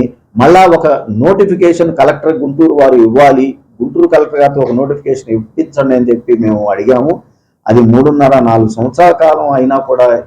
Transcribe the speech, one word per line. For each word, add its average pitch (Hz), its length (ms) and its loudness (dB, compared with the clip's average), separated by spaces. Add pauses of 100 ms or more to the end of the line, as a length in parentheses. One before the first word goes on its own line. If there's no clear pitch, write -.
(420)
మళ్ళా 175 200 4 (160)
ఒక 165 80 -2 (380)
నోటిఫికేషన్ 175 760 0
కలెక్టర్ 151 420 -2
గుంటూరు 147 400 0
వారు 131 160 2 (100)
ఇవ్వాలి, 135 400 2 (340)
గుంటూరు 165 320 -2
కలెక్టర్ 147 280 0
గారితో 139 240 0
ఒక 120 140 -4
నోటిఫికేషన్ 139 580 -6
ఇప్పించండి 127 600 -4
అని 123 120 -2
చెప్పి 117 220 -2 (120)
మేము 107 180 -2 (100)
అడిగాము. 127 400 -2 (560)
అది 117 120 2
మూడున్నర, 139 540 2 (160)
నాలుగు 110 260 0
సంవత్సరాల 147 360 0 (120)
కాలం 151 240 0 (100)
అయినా 131 180 -2 (140)
కూడా 123 160 0 (200)